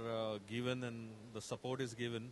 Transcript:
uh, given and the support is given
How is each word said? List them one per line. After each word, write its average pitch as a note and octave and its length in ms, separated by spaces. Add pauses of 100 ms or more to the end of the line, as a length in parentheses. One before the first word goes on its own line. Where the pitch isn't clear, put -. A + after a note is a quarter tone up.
uh, A2 300 (100)
given B2 360
and A2+ 260 (240)
the A2 80
support B2+ 400
is A#2 140
given A#2 360